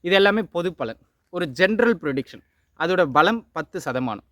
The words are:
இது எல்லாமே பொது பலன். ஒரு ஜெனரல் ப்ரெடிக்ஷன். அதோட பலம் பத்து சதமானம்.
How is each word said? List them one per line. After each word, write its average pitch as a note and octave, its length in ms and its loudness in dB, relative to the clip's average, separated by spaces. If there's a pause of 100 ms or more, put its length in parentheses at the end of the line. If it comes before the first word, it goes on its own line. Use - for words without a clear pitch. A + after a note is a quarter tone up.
இது F3 140 -2
எல்லாமே G3+ 280 4
பொது F3 320 -6
பலன். A2+ 240 -8 (300)
ஒரு F3 300 -6
ஜெனரல் A3 440 2
ப்ரெடிக்ஷன். C3+ 420 -6 (340)
அதோட F3 340 0
பலம் F3+ 400 2
பத்து E3 320 -10
சதமானம். B2+ 480 -6